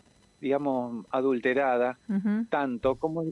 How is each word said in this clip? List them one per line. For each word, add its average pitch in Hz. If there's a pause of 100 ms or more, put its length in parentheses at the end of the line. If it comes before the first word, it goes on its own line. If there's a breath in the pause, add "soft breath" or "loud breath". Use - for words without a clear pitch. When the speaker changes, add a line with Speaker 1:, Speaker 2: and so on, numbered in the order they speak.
(420)
Speaker 1:
digamos, 131
adulterada 127 (120)
Speaker 2:
Ujú. 208
Speaker 1:
tanto 131
como 160